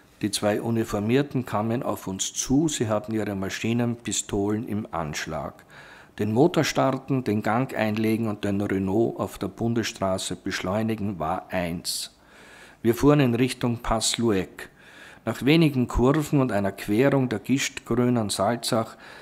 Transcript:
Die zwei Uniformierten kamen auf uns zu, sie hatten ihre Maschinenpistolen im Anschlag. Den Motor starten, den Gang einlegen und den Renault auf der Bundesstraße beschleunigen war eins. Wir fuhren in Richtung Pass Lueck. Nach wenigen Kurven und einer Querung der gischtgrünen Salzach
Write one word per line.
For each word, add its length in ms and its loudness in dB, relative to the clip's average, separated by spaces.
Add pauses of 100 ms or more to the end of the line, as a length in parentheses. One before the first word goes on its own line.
(220)
Die 100 -2
zwei 300 0
Uniformierten 840 0
kamen 380 -2
auf 240 -4
uns 240 -6
zu, 380 0
sie 180 -2
hatten 260 -2
ihre 220 -2
Maschinenpistolen 1300 -2
im 220 -4
Anschlag. 760 -6 (520)
Den 140 -2
Motor 320 4
starten, 600 0
den 180 0
Gang 320 -2
einlegen 520 0
und 180 -4
den 160 0
Renault 580 0
auf 180 -6
der 120 -4
Bundesstraße 880 -2
beschleunigen 800 -2
war 320 -4
eins. 600 -4 (720)
Wir 100 4
fuhren 280 6
in 120 4
Richtung 440 0
Pass 400 0
Lueck. 520 0 (540)
Nach 220 -6
wenigen 420 4
Kurven 540 2
und 100 0
einer 220 0
Querung 560 2
der 100 -2
gischtgrünen 920 0
Salzach 680 0 (240)